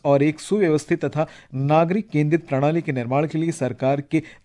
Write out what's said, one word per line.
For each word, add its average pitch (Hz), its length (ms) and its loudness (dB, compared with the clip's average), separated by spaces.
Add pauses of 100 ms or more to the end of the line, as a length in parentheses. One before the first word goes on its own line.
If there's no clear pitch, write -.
और 139 180 4
एक 151 160 0
सुव्यवस्थित 170 640 0
तथा 151 220 -2 (280)
नागरिक 165 540 2
केंद्रित 151 380 0
प्रणाली 147 340 0
के 151 100 -6
निर्माण 131 360 -2
के 156 100 -4
लिए 165 140 -2
सरकार 131 500 -2
के 156 220 -2 (220)